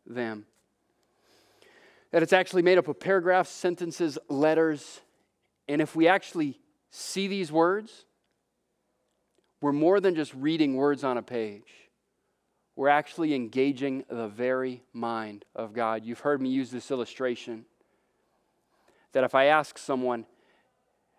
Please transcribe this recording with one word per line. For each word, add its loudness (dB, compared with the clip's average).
them. -8
That 4
it's 4
actually 4
made 6
up 2
of -8
paragraphs, 2
sentences, -4
letters, 0
and 0
if -4
we 4
actually 0
see -6
these -4
words, 0
we're 0
more 4
than 2
just -4
reading 0
words 0
on 0
a -6
page. -8
We're 2
actually 0
engaging -2
the -6
very -4
mind -8
of -10
God. -2
You've -10
heard 0
me -2
use -2
this -10
illustration -6
that 2
if -2
I 6
ask 2
someone, -4